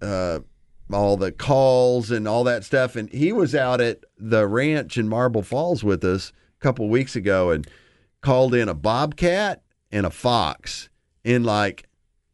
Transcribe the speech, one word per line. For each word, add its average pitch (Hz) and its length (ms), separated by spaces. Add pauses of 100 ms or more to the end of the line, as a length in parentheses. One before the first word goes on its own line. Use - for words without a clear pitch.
uh, 92 380 (520)
all 101 260
the 92 140
calls 127 800
and 107 160
all 117 160
that 120 200
stuff. 131 320
And 110 160
he 151 220
was 160 220
out 127 260
at 117 220 (140)
the 110 300
ranch 135 500
in 110 120
Marble 113 320
Falls 147 420
with 98 200
us 92 280 (280)
a - 40
couple 123 260
weeks 131 260
ago 95 340
and 78 160 (560)
called 131 320
in 117 160
a 85 60
bobcat 156 880 (280)
and 104 140
a 85 60
fox - 760 (340)
in, 120 200
like, 104 440 (460)